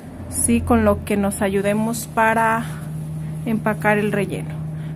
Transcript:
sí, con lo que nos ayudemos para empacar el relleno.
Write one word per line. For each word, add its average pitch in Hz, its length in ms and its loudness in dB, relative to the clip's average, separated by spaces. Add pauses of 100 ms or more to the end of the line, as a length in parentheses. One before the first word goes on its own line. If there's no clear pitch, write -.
(300)
sí, 233 300 2
con 233 240 4
lo 202 200 4
que 208 120 0
nos 196 260 0
ayudemos 208 680 0
para 226 520 4 (800)
empacar 214 520 2
el 208 120 2
relleno. 190 440 -2 (420)